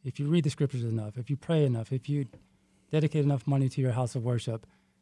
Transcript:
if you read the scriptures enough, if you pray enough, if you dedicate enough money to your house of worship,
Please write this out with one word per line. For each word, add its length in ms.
if 160
you 80
read 160
the 60
scriptures 340
enough, 340
if 120
you 80
pray 280
enough, 260
if 160
you 180
dedicate 320
enough 220
money 240
to 120
your 100
house 240
of 80
worship, 420